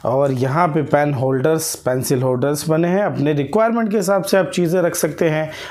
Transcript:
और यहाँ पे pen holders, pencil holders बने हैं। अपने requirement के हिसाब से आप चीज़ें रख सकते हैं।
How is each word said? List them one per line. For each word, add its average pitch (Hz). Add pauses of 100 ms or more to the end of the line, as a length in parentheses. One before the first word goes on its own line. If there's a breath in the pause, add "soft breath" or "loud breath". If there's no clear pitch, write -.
और 135
यहाँ 131
पे 151
pen 147
holders, 135
pencil 127
holders 135
बने 160
हैं। 185
अपने 143
requirement 220
के 208
हिसाब 196
से 196
आप 185
चीज़ें 180
रख 170
सकते 160
हैं। 156 (200 loud breath)